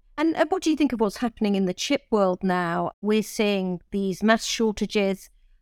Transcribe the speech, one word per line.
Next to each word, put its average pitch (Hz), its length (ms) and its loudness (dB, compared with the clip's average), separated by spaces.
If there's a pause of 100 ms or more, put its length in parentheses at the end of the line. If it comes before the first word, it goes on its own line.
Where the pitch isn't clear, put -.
(180)
And, 311 180 2
uh, 220 140 2
what 370 120 -2
do - 80 0
you 311 60 2
think 269 180 2
of 214 60 -6
what's 208 180 -2
happening 214 380 -2
in 196 100 2
the 180 80 -2
chip - 380 -2
world 190 320 2
now? 175 480 0 (100)
We're 214 220 2
seeing 190 580 -2 (100)
these 196 300 -2
mass 220 240 4
shortages, 202 840 -2 (320)